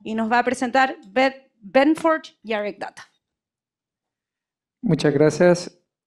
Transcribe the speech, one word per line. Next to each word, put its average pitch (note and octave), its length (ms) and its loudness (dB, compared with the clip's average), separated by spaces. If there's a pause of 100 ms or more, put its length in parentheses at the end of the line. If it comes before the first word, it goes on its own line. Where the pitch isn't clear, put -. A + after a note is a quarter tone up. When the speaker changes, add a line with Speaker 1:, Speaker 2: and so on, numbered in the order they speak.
Speaker 1:
Y A3 100 -8
nos A3 180 -4
va A#3+ 80 2
a A#3+ 40 0
presentar B3+ 540 -2 (100)
Ben-, C4 420 -2 (100)
Benford D4+ 640 2 (200)
Yarek G#3 340 -6
Data. - 300 -16 (1700)
Speaker 2:
Muchas D#3 320 0
gracias. D#3 680 2 (280)